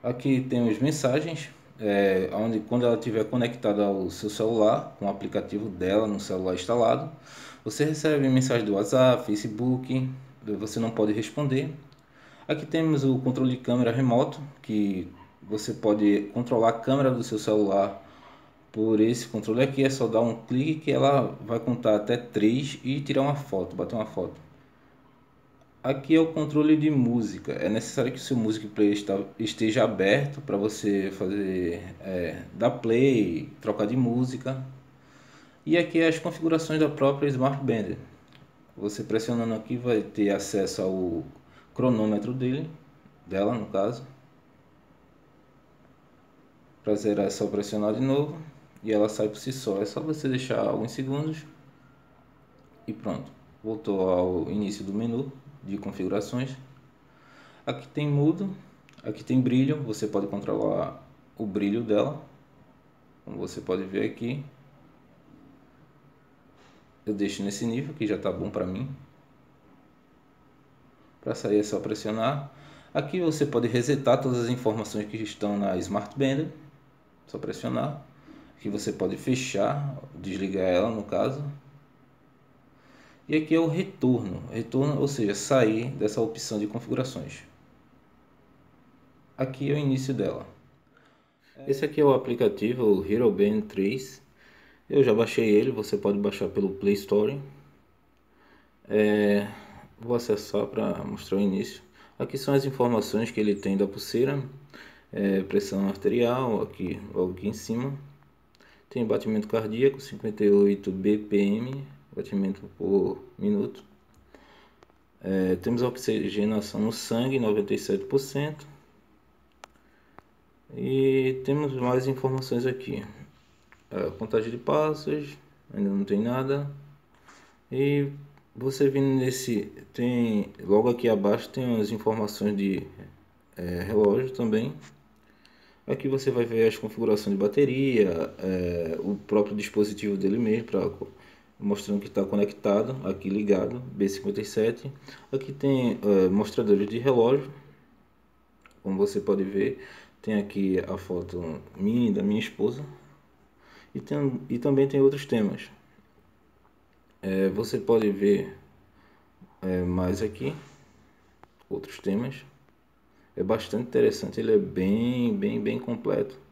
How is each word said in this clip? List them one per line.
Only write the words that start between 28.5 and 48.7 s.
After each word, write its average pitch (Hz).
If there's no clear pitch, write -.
Player 104
esta-, 98
esteja 110
aberto 110
pra 101
você 101
fazer, 92
é, 87
dar 117
play, 113
trocar 107
de 117
música. 127
E 156
aqui 165
é 165
as 160
configurações 160
da 151
própria 143
Smart 135
Band. 104
Você 107
pressionando 113
aqui 107
vai 120
ter 101
acesso 98
ao 92
cronômetro 110
dele, 131
dela 101
no 107
caso. 104
Pra 104
zerar 104
é 92
só 107
pressionar 104
de 123
novo 139